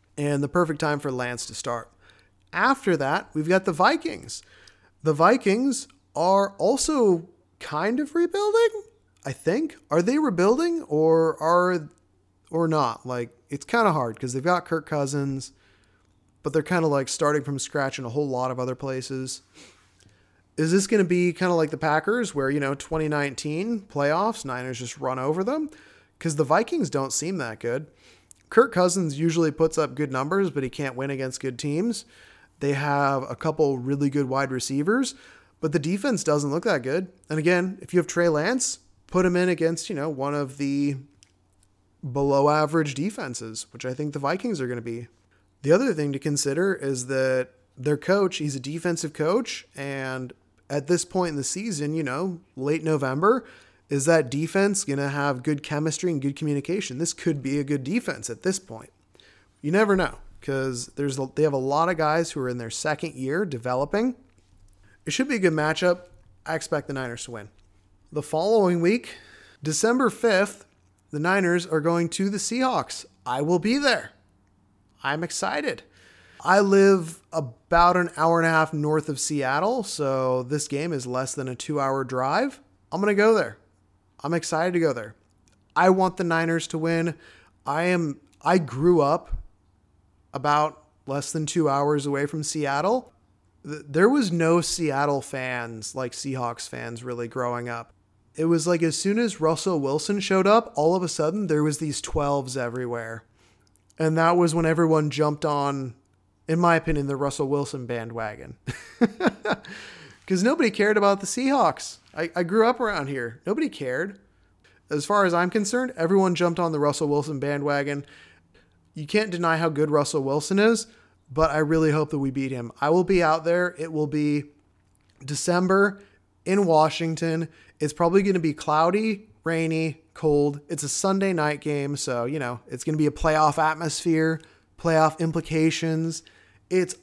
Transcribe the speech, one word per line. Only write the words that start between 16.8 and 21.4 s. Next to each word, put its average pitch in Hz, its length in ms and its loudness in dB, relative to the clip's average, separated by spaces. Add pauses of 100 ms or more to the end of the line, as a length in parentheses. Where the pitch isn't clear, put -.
like, 139 220 0
starting 147 320 0
from 139 160 -6
scratch 135 400 -4
in 131 80 -10
a 117 40 -8
whole 143 180 -2
lot 127 240 -2
of 123 80 -6
other 127 160 -4
places. 131 680 -8 (1120)
Is 160 160 0
this 196 140 4
gonna 208 180 4
be 175 300 2
kinda 180 220 0